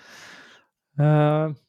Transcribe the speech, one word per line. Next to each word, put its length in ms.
Ö, 540